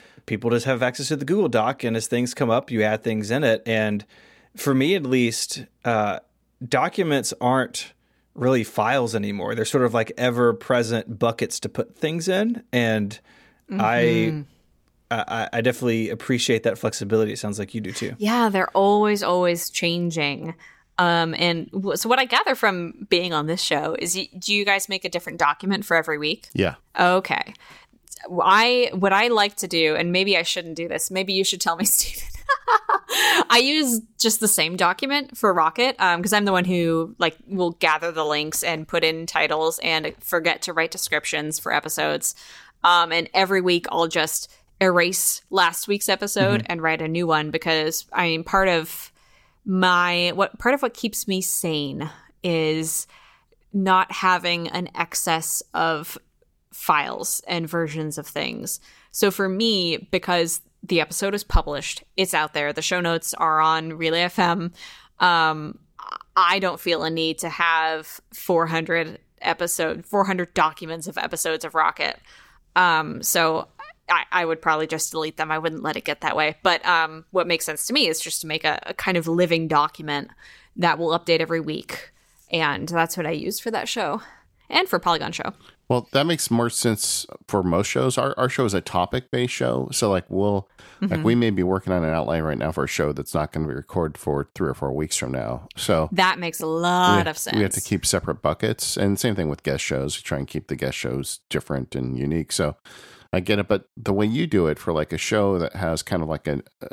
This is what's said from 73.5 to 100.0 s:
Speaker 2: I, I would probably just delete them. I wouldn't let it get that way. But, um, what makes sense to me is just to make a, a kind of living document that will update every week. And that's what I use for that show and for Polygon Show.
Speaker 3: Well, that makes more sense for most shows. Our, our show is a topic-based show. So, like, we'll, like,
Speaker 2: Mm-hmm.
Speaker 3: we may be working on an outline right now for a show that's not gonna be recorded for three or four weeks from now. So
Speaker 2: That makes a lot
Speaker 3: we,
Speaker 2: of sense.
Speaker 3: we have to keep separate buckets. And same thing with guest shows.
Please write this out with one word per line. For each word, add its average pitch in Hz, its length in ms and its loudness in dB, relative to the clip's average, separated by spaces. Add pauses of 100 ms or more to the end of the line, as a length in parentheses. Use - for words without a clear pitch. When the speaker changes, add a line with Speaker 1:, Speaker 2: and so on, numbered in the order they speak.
Speaker 2:
I, 165 220 2
I 175 120 2
would 160 160 -2
probably 160 280 2
just 156 240 -4
delete 156 240 -6
them. 156 160 -4
I 156 60 -2
wouldn't 160 260 -4
let 151 120 -4
it - 80 -10
get - 180 -4
that 160 140 0
way. 156 260 0
But, 175 220 2
um, 160 460 0
what 180 160 2
makes 170 180 0
sense 151 220 -6
to 220 60 -4
me 262 160 2
is 160 120 -2
just - 220 -6
to 165 40 -12
make 156 180 -6
a, 151 220 0
a - 80 -8
kind 185 220 -2
of 160 120 -2
living 165 400 2
document 147 600 -2 (480)
that 170 220 2
will 165 200 2
update 165 220 2
every 165 200 -2
week. - 500 -8 (400)
And 160 380 -2
that's 165 280 0
what 170 100 -4
I 160 40 -2
use 165 300 -4
for 233 100 -6
that 226 180 -4
show 190 320 -4 (480)
and 359 200 0
for 180 100 0
Polygon 165 340 -2
Show. - 220 -6 (340)
Speaker 3:
Well, 123 240 2
that 139 140 4
makes 170 240 0
more 117 200 4
sense - 560 0 (200)
for 101 160 2
most 90 260 2
shows. 127 280 0
Our, 127 220 0
our 127 100 2
show 131 160 0
is 104 100 0
a 92 60 2
topic-based 123 720 -2
show. 123 400 -2
So, 107 180 2
like, 92 180 0
we'll, 98 400 0 (340)
like, 98 100 0
Speaker 2:
Mm-hmm. 156 100 -2
Speaker 3:
we 120 120 4
may 120 160 4
be 92 120 0
working 92 300 0
on 87 120 2
an 78 100 0
outline 80 280 0
right 78 140 -2
now 76 160 -2
for 73 120 -2
a 67 40 -2
show 76 240 0
that's - 220 -8
not 76 180 -2
gonna 80 160 -2
be 67 60 -6
recorded 78 420 -4
for 71 380 -4
three 85 140 -2
or 64 60 -2
four 69 180 -4
weeks 76 240 -4
from 65 160 -4
now. 62 440 -6
So 80 360 2
Speaker 2:
That 185 260 2
makes 170 220 -6
a 170 60 -4
lot 175 600 4
Speaker 3:
we, 160 40 -4
Speaker 2:
of 151 80 -6
sense. - 180 -4
Speaker 3:
we 104 60 2
have 95 120 0
to - 80 -4
keep - 240 -2
separate 82 360 -2
buckets. - 540 -2
And 98 220 0
same 113 160 0
thing 90 160 0
with 71 120 -6
guest 69 220 -2
shows. 69 340 -4